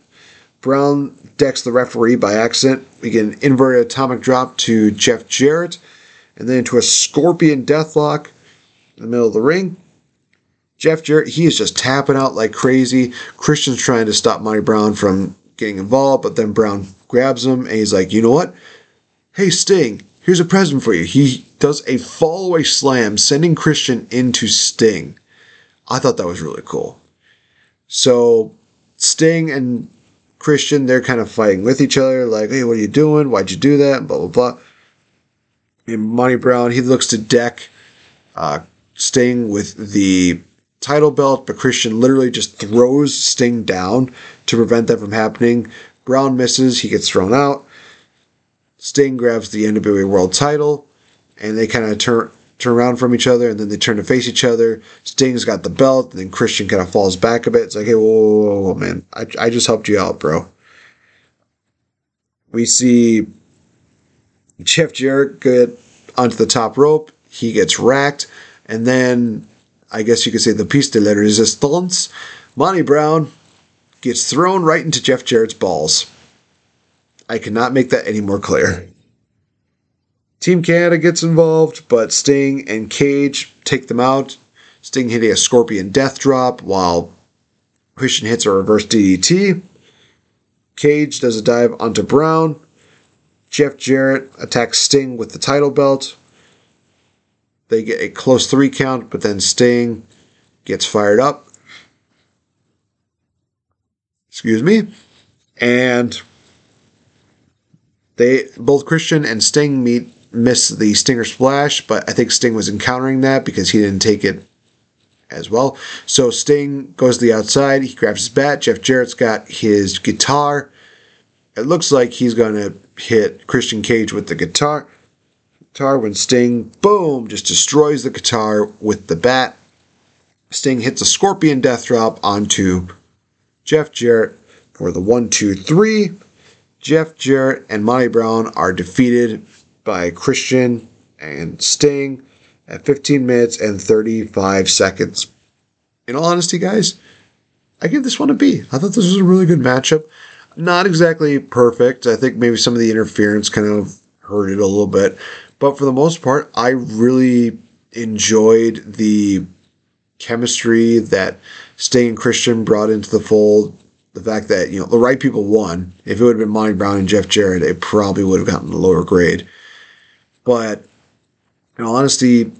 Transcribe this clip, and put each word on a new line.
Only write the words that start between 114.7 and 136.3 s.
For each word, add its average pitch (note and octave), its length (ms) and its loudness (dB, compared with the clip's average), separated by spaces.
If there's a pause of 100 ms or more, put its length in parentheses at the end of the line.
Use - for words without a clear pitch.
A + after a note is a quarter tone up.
as E2 200 -14
well. B2+ 280 0 (280)
So - 240 0
Sting C#3+ 640 -2
goes B2+ 220 2
to A#2+ 80 0
the A2+ 80 6
outside. C3+ 500 0
He B2+ 100 -8
grabs G#2 280 -2
his - 80 -8
bat. C#3 320 0
Jeff A2 200 -2
Jarrett's B2+ 320 0
got G#2+ 360 -2
his G2+ 500 0
guitar. C#3+ 720 -2 (880)
It A2 60 -4
looks D#3+ 280 -2
like B2 200 2
he's A#2+ 220 -2
gonna G#2+ 400 -2 (240)
hit - 500 0
Christian A#2 340 -2
Cage A2+ 320 -2
with G#2 140 -6
the - 80 -6
guitar. D3 520 -4 (840)
Guitar C#3 260 0
when G#2 160 -4
Sting, A#2+ 560 0 (100)
boom, E3 460 0
just G2+ 180 -10
destroys C#3+ 580 2
the B2+ 60 -4
guitar G#2+ 560 -2 (160)
with G#2 260 -2
the - 80 -2
bat. B2 400 0 (920)
Sting C3 320 -2
hits B2+ 200 -4
a - 40 0
Scorpion D#3+ 560 0
Death A#2+ 240 -2
Drop A2+ 380 0
onto G2+ 640 -2 (760)
Jeff D3+ 280 -2
Jarrett A2+ 440 0 (380)
for F#2+ 180 -6
the F#2 100 -6
one, A2+ 280 0
two, G#2 240 0
three. G3 580 0 (680)